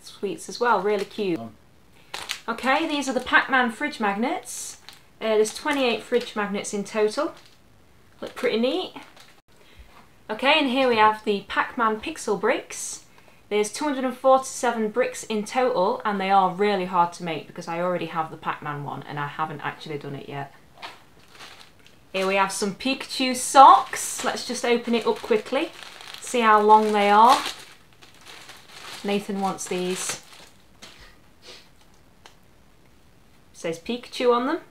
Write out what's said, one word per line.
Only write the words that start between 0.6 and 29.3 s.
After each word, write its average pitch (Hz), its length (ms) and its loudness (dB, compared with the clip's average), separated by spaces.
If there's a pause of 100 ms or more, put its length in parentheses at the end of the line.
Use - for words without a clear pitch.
really 202 240 0
cute. 185 340 -4 (1080)
Okay, 269 380 0
these 285 200 -4
are 262 60 -2
the 247 60 0
Pac-Man 254 500 2
fridge 254 300 -6
magnets. 220 800 -4 (420)
Uh, 220 140 0
there's 214 180 2
twenty-eight 262 480 -2
fridge 240 340 -2
magnets 202 380 -4
in 202 100 -4
total. 214 520 -2 (840)
Look - 140 -12
pretty 170 260 -2
neat. 302 340 -2 (1400)
Okay, 262 260 2
and 277 140 0
here 262 160 2
we 240 100 2
have 214 280 4
the 202 220 0
Pac-Man 220 540 -2
pixel 220 400 -6
bricks. - 600 -4 (440)
There's 208 240 0
two - 140 -6
hundred 262 200 -2
and 247 120 -4
forty-seven 247 720 2
bricks 254 360 -2
in 208 200 -4
total, 247 580 0
and 202 160 -2
they 190 120 0
are 190 200 6
really 190 340 0
hard 175 280 2
to - 100 -14
make 160 220 -6
because - 220 -14
I 170 120 -6
already 175 280 -2
have 160 240 -4
the 165 60 -14
Pac-Man 147 460 -8
one 139 200 -10
and 147 160 -10
I 143 80 -6
haven't 151 340 -8
actually 147 380 -8
done 143 160 -12
it - 120 -12
yet. 139 240 -10 (1600)
Here 190 140 -2
we 190 100 0
have 190 160 2
some 202 220 -4
Pikachu 262 640 -2
socks. - 880 6
Let's - 240 -4
just 240 180 -6
open 240 300 0
it 220 100 0
up 220 120 0
quickly, 262 520 -2 (520)
see - 180 -4
how 220 200 6
long 214 320 6
they 202 200 4
are. 226 260 8 (1700)
Nathan 202 380 -2